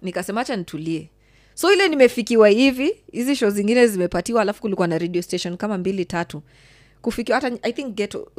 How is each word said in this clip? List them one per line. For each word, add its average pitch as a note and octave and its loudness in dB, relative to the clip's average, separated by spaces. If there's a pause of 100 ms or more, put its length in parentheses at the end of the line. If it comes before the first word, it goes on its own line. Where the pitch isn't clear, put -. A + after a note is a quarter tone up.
Nikasema, F#3+ -6
"Acha B3+ -4
nitulie." D#3+ -6 (440)
So, F4+ 2
ile F#4 4
nimefikiwa A#3+ 6
hivi, C4 4 (200)
hizi B3+ -2
show G#3+ 0
zingine G#3+ 4
zimepatiwa, F#3+ 0
alafu G3+ -2
kulikuwa F#3+ -2
na E3 0
radio F3 -2
station F3 -6
kama G#3 -6
mbili, F#3 -4
tatu. E3+ -6 (600)
Kufikiwa, A#3+ -4
hata B3 -4
I A#3+ -2
think B3+ -8
Ghetto, G3+ -6 (200)